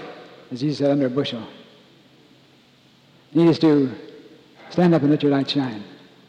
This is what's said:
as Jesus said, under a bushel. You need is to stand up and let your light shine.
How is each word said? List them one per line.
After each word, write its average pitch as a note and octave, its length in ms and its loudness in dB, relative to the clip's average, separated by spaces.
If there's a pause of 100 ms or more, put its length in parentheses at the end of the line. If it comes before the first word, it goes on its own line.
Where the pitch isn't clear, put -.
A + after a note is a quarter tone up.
(520)
as B2 80 -10
Jesus C#3 200 -4
said, C#3+ 120 2
under C#3+ 140 0
a B2+ 40 -2
bushel. B2 380 -6 (1800)
You D#3+ 120 2
need E3 80 6
is - 80 -2
to C#3+ 360 2 (760)
stand F3 240 2
up D3+ 80 2
and C#3+ 100 2
let D3+ 120 0
your C#3+ 80 2
light C#3 180 0
shine. B2 340 -6 (460)